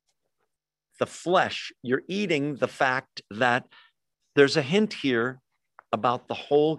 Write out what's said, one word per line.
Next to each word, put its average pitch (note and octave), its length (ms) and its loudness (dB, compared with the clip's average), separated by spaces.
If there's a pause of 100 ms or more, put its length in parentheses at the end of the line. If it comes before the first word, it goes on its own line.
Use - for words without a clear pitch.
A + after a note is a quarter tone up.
(1000)
the A#2+ 60 0
flesh, - 680 -2 (100)
you're B2 240 -2
eating E3 500 -2
the A#2+ 120 -2
fact C3 600 -4
that A#2+ 360 0 (720)
there's C#3 200 6
a D#3 60 4
hint G#3 300 0
here B2+ 480 -2 (500)
about A#2+ 380 -2
the A#2 60 -8
whole D3+ 440 2